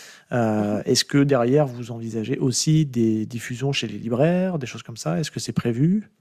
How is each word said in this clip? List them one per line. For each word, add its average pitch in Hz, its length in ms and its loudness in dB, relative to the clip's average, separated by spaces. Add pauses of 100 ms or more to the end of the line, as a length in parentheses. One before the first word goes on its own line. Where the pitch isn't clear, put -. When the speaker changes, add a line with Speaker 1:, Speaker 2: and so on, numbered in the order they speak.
(320)
Speaker 1:
Euh, 107 460 2
Speaker 2:
Mhm. - 80 -4
Speaker 1:
est-ce 123 180 2
que - 140 0
derrière, 139 480 4
vous 120 260 -10
envisagez 113 460 -4
aussi 156 480 2
des 113 400 0
diffusions 120 460 -6
chez 113 160 -4
les 104 100 -10
libraires, 170 600 0
des 127 80 -6
choses 117 180 -12
comme 113 120 -14
ça ? 170 240 -4
Est-ce 147 120 -4
que - 80 -8
c'est - 120 -6
prévu ? 156 580 2 (100)